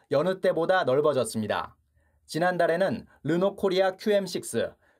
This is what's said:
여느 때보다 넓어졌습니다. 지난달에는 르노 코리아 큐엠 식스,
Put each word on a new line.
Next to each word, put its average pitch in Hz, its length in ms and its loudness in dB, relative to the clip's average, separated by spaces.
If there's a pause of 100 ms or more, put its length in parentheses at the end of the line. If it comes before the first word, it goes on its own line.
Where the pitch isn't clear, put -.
(100)
여느 180 300 0
때보다 170 440 2
넓어졌습니다. 120 920 0 (480)
지난달에는 170 840 0 (180)
르노 180 320 0
코리아 190 400 0
큐엠 202 280 0
식스, 117 480 -6 (280)